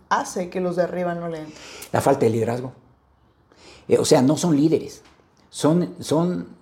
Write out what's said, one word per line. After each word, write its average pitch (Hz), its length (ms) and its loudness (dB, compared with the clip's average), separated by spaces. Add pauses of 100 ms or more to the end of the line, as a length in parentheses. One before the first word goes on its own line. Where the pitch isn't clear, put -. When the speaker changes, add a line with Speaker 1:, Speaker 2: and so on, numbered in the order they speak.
Speaker 1:
hace 202 400 -2
que 185 100 -6
los 175 160 -2
de 180 80 2
arriba 175 320 -4
no 170 140 -8
le 160 80 -8
entren? 156 180 -14 (380)
Speaker 2:
La - 80 0
falta 139 240 4
de 113 60 4
liderazgo. 117 420 -2 (1120)
Eh, - 100 4
o - 60 0
sea, 147 180 6
no 131 140 4
son 160 220 2
líderes, - 440 0 (480)
son, 165 520 0
son 175 480 -2 (120)